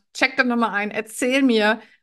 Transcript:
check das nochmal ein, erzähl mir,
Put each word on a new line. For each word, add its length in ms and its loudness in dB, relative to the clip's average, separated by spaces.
check 240 -2
das 80 2
nochmal 300 -2
ein, 160 -4
erzähl 500 -2
mir, 380 2